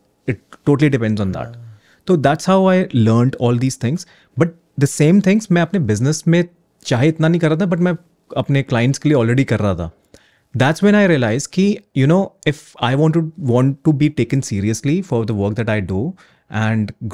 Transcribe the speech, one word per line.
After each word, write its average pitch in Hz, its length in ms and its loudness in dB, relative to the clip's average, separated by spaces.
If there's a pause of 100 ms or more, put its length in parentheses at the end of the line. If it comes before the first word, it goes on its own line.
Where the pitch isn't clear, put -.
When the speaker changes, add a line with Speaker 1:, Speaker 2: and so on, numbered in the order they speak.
(300)
Speaker 1:
it 117 60 -4 (320)
totally 143 260 2
depends 110 220 0
on 104 100 -2
that। 90 100 -4
Speaker 2:
हाँ। - 420 -14 (280)
Speaker 1:
तो 185 100 2
that's 143 320 0
how 190 260 4
I 185 100 2 (120)
learned 117 340 4
all 123 300 -2
these 131 200 -4
things। 135 260 -4 (340)
But 170 80 2 (360)
the - 160 -2
same 175 240 4
things 202 280 0
मैं 170 100 2
अपने 170 180 -2
बिजनेस 120 480 -2
में 175 160 2 (400)
चाहे 135 240 0
इतना 160 200 0
नहीं 170 120 2
कर 165 80 0
रहा 160 180 0
था, 170 40 -2
but 180 80 -2
मैं 180 140 0 (440)
अपने 139 260 0
क्लाइंट्स 123 360 0
के - 100 -2
लिए 147 100 4
already 120 260 2
कर 110 140 -2
रहा 101 160 0
था। 82 160 -6 (640)
That's 135 240 0
when 208 140 4
I 208 140 4
realized 127 380 0
कि, 196 320 0 (200)
you 135 120 4
know, 190 160 2 (220)
if - 420 -6
I 131 60 0
want 156 200 2
to, 160 140 -2 (200)
want 127 240 2 (140)
to 156 60 4
be 151 160 0 (100)
taken 131 320 -2
seriously 110 600 -2
for 113 180 -2
the 110 120 -4
work 104 180 -4
that 113 80 -4
I 104 220 -2
do 107 220 -4 (440)
and 110 300 -2 (280)